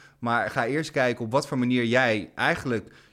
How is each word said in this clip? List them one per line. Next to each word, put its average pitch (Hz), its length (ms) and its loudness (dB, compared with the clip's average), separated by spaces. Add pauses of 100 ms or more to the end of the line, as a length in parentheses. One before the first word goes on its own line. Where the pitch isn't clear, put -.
(200)
Maar 117 300 0
ga 123 160 -2
eerst 139 260 -2
kijken 123 340 0
op 110 60 -8
wat 143 160 0
voor 143 100 -4
manier 123 280 2
jij 117 500 2
eigenlijk 127 580 -2 (200)